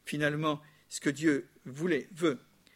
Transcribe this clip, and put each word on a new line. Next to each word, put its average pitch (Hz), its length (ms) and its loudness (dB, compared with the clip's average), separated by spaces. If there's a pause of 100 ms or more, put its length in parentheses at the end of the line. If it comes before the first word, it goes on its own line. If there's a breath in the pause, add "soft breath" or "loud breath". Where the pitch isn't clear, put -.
finalement, 147 560 0 (280 soft breath)
ce - 120 -12
que 147 100 2
Dieu 143 380 2 (160)
voulait, 143 480 -2
veut. 156 260 0 (380 soft breath)